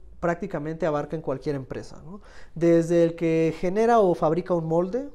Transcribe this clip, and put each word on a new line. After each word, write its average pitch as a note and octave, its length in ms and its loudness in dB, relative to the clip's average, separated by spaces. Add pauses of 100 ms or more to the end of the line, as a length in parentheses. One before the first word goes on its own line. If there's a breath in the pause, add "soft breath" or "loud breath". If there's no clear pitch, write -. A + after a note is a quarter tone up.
(200)
prácticamente E3+ 640 -4
abarca D3 300 -2
en D#3 60 -6
cualquier C#3+ 340 -4
empresa, A#2 500 -12
¿no? F#3+ 160 -16 (340 loud breath)
Desde E3+ 480 4
el E3 120 2
que D#3+ 440 0
genera A3 400 2
o F#3 160 4
fabrica E3+ 380 0
un E3 140 -2
molde F#3+ 480 -2